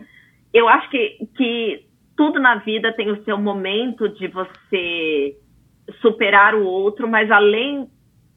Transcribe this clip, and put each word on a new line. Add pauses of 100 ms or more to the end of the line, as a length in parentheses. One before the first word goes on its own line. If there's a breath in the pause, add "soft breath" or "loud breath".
(520 soft breath)
eu
acho
que, (100)
que (320)
tudo
na
vida
tem
o
seu
momento
de
você (640)
superar
o
outro,
mas
além, (480)